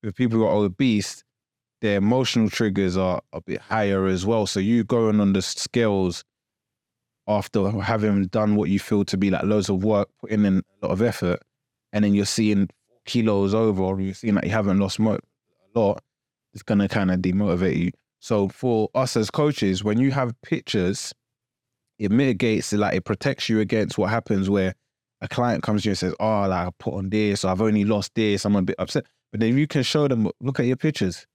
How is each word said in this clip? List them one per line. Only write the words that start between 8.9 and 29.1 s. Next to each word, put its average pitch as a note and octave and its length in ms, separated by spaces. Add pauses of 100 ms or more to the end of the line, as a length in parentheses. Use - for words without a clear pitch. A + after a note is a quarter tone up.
to - 120
be, F#2+ 140
like, C#2+ 120
loads G2+ 260
of F#2+ 140
work, G2+ 260 (100)
putting G#2 260
in F#2+ 120 (240)
a - 40
lot - 60
of F#2 100
effort, G#2 380 (520)
and G#2 120
then G2+ 100
you're G2+ 120
seeing G#2 440 (360)
kilos G#2 500
over, A2 260
or F#2+ 180
you're F#2+ 140
seeing G#2+ 220
that - 80
you F#2 80
haven't G2 280
lost G2 200
mo-, G#2+ 160
a - 640
lot, A#2 240 (500)
it's - 80
gonna G2+ 260
kinda F#2 300
demotivate F2+ 600
you. E2+ 140 (280)
So G#2 300
for A2 440
us C3 240
as A2 140
coaches, G#2 520
when G#2+ 160
you C3+ 120
have B2+ 320
pictures, - 680 (840)
it G#2 140
mitigates, A2+ 600
like, G#2 220
it F#2 100
protects - 440
you A2 100
against G#2+ 380
what G2 140
happens G#2 380
where F#2+ 260 (460)
a - 60
client - 360
comes G#2+ 200
to G#2+ 60
you - 20
and F#2+ 60
says, F2+ 220
"Oh, G#2 280
like, F2+ 200
I F2+ 120
put - 160
on F#2+ 140
this, G#2 360
or F#2+ 40
I've F#2 120
only G#2+ 240
lost G#2 300
this, G#2 300
I'm G#2 100
a G2 60
bit F#2 180
upset." G#2+ 260 (260)